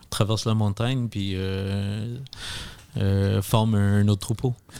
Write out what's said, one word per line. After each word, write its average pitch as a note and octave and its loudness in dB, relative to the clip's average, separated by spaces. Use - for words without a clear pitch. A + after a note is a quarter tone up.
traversent G#2+ 0
la A2+ 2
montagne A#2 0
puis, G2 -4
euh, G2 -4
euh, G2 2
forment A2 2
un G2+ 4
autre G2+ 2
troupeau. B2 -2